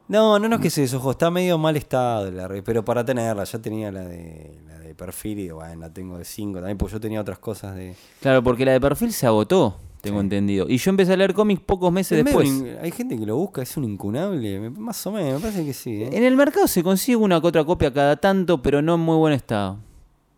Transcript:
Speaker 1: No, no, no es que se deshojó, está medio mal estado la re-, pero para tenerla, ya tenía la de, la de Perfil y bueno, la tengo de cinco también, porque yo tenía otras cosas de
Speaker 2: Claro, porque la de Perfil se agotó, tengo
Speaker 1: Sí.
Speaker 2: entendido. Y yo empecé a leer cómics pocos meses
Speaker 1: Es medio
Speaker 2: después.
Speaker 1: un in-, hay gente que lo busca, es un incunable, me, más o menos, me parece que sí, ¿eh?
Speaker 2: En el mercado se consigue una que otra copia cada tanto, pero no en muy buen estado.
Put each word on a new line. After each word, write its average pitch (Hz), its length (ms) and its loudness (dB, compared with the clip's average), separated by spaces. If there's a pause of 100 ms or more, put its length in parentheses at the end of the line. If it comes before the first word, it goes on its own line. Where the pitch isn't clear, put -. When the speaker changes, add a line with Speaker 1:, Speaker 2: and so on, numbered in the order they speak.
Speaker 1:
No, 214 320 4
no, 214 100 -2
no 226 60 0
es 220 80 0
que 165 80 2
se 156 120 0
deshojó, 131 280 -2
está 170 220 0
medio 180 260 2
mal 156 180 2
estado 120 540 -2
la 92 160 -8
re-, 98 160 -8
pero 110 220 0
para 120 200 0
tenerla, 113 380 -2
ya 104 160 -8
tenía 110 320 -8
la 95 140 -10
de, 80 640 -16
la 80 100 -20
de 80 160 -20
Perfil 101 460 -10
y 92 100 -8
bueno, 82 300 -14
la 82 120 -16
tengo 92 240 -14
de 87 80 -14
cinco 101 360 -10
también, 95 180 -8
porque 95 140 -4
yo 107 80 -8
tenía 107 200 -6
otras 98 200 -8
cosas 101 340 -10
de 92 220 -14 (260)
Speaker 2:
Claro, 131 220 4
porque 123 200 2
la 135 60 4
de 131 100 6
Perfil 143 320 0
se - 140 -2
agotó, 110 500 2 (240)
tengo 101 200 -4
Speaker 1:
Sí. 101 60 0
Speaker 2:
entendido. 101 420 0
Y 127 100 2
yo 185 120 0
empecé 190 220 4
a 185 40 2
leer 190 180 2
cómics 202 260 2
pocos 180 320 0
meses 185 280 0
Speaker 1:
Es 233 40 4
medio 285 140 4
Speaker 2:
después. 135 220 2
Speaker 1:
un 127 80 -6
in-, 120 120 -12
hay - 120 -6
gente 247 260 -6
que 107 80 -4
lo 107 100 -2
busca, 185 240 -4
es - 160 -8
un 156 80 -2
incunable, 110 760 -4
me, 110 100 -8
más 214 340 -10
o 180 80 -6
menos, 160 220 -2
me 143 60 -4
parece 196 260 -4
que 139 80 -6
sí, 107 300 -6
¿eh? 123 80 -8
Speaker 2:
En 196 100 2
el 254 140 6
mercado 294 320 4
se 180 160 2
consigue 190 320 2
una 196 240 4
que 165 80 4
otra 160 160 4
copia 160 280 2
cada 143 240 4
tanto, 175 460 2
pero 139 180 2
no 160 140 4
en 170 60 2
muy 160 160 2
buen 156 180 4
estado. 104 440 -2 (600)